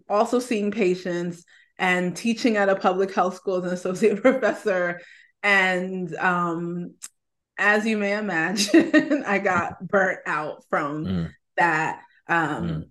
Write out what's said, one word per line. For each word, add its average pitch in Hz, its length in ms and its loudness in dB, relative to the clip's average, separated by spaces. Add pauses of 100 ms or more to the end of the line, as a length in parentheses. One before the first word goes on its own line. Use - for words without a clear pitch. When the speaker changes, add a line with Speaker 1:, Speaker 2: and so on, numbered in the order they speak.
Speaker 1:
also 226 300 2
seeing 208 320 -2
patients 180 760 -2 (320)
and 180 400 0
teaching 226 400 0
at 196 120 2
a 190 60 4
public 190 380 0
health 190 220 0
school 185 220 -4
as 180 80 -4
an 180 80 -4
associate 185 480 0
<laughs> - 20 -
professor. 190 760 0 (440)
And, 185 720 0
um, 175 800 -2 (600)
as 208 300 2
you 226 120 2
may 202 200 -2
imagine, 214 1040 2
<laughs> - 40 -6
I 202 100 0
got 185 500 -2
burnt 190 380 2
out 156 460 -6
from 156 340 -2
Speaker 2:
Mm. - 260 -4 (260)
Speaker 1:
that. 160 440 0 (280)
Um, 165 400 0
Speaker 2:
Mm. 160 220 -6